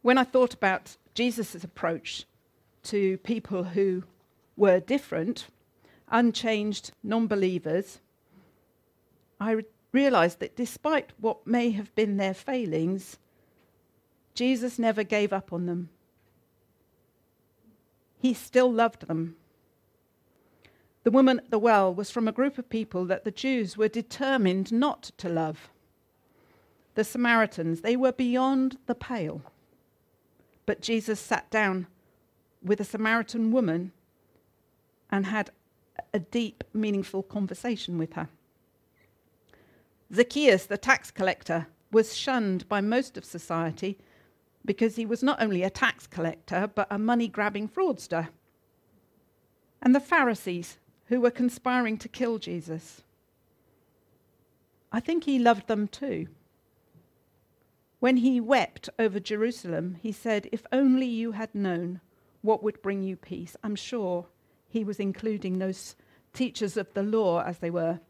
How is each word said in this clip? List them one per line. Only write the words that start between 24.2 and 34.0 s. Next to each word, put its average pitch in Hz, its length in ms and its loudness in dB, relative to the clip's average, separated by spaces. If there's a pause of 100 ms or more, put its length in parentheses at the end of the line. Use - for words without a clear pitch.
not 262 440 0
to 185 120 -6
love. 160 400 -4 (1300)
The 214 100 2
Samaritans, 214 760 0
they 233 140 0
were 254 160 4
beyond 262 720 0
the 240 100 -4
pale. 165 460 -6 (1200)
But - 160 -2
Jesus 220 380 -2
sat - 320 -4
down 190 360 0 (720)
with 202 180 0
a 208 60 -4
Samaritan 220 680 0
woman 185 400 2 (1200)